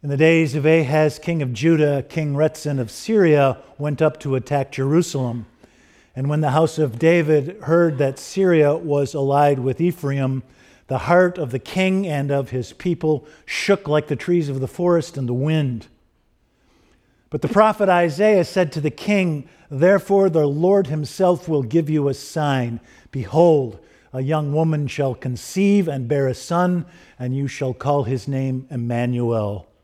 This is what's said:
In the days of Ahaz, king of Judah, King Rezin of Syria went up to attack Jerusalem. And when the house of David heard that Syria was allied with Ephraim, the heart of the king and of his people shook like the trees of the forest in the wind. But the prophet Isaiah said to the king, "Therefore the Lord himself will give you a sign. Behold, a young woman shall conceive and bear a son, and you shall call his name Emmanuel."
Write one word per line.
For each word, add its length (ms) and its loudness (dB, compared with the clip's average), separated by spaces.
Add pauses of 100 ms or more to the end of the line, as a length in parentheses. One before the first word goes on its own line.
In 60 -10
the 80 -2
days 400 4
of 100 -2
Ahaz, 540 2
king 220 -4
of 100 -4
Judah, 560 0
King 300 -4
Rezin 420 -2
of 100 -6
Syria 680 2 (200)
went 240 -4
up 200 0
to 140 -4
attack 360 -4
Jerusalem. 760 -2 (680)
And 140 -4
when 100 0
the 120 0
house 280 2
of 180 0
David 680 2
heard 340 2
that 220 0
Syria 580 2
was 360 -2
allied 460 2
with 220 -2
Ephraim, 600 -2 (440)
the 120 -2
heart 380 2
of 140 -6
the 80 -6
king 480 -2
and 240 -2
of 200 -2
his 200 -6
people 560 -2 (180)
shook 400 -2
like 220 0
the 80 -2
trees 320 -2
of 140 -6
the 40 -4
forest 520 -2
in 80 -6
the 80 -4
wind. 540 -2 (1400)
But 120 -6
the 80 -2
prophet 400 2
Isaiah 560 4
said 260 -2
to 80 -6
the 100 -2
king, 600 -2 (200)
"Therefore 600 2
the 180 2
Lord 400 2
himself 640 -2
will 120 0
give 280 0
you 180 0
a 60 -2
sign. 680 -4 (320)
Behold, 680 2 (340)
a 80 -8
young 320 -2
woman 340 0
shall 260 -2
conceive 760 0
and 180 -6
bear 220 0
a 40 -2
son, 520 -2 (340)
and 160 -4
you 140 -4
shall 240 -6
call 300 -2
his 260 -6
name 420 -4
Emmanuel." 960 -4 (160)